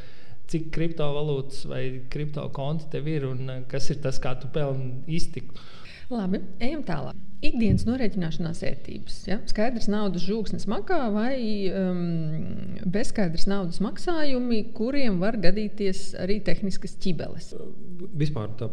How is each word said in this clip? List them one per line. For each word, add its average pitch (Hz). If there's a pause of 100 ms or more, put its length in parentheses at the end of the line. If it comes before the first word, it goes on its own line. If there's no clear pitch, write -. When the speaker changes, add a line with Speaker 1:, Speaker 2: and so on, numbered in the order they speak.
(460)
Speaker 1:
cik 151
kriptovalūtas 147
vai 131 (220)
kriptokonti 147
tev 147
ir, 147
un, 131
ā, 131
kas 135
ir 143
tas, 135
kā 131
tu 127
pelni 135
iztiku. - (460)
Speaker 2:
Labi, 196 (160)
ejam 285
tālāk. 139 (100)
Ikdienas 202
norēķināšanās 180
ērtības, -
ja? -
Skaidrs 226
naudas 196
žūksnis 196
makā 311
vai, 220 (320)
um, 175
bezskaidrs 180
naudas 196
maksājumi, 247 (140)
kuriem 240
var 226
gadīties 202 (140)
arī 196
tehniskas 190
ķibeles? - (560)
Speaker 3:
Vispār 143
tā 110